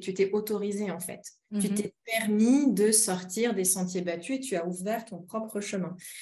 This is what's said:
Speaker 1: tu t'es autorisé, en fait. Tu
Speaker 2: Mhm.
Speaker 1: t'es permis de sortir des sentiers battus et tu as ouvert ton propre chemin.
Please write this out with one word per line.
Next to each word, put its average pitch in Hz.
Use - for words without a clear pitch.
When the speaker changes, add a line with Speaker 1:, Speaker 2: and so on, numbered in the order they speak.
Speaker 1:
tu 190
t'es 190
autorisé, 208
en 175
fait. -
Tu 196
Speaker 2:
Mhm. 196
Speaker 1:
t'es 208
permis 226
de 208
sortir 214
des 190
sentiers 185
battus 175
et -
tu -
as 170
ouvert 190
ton -
propre 220
chemin. 190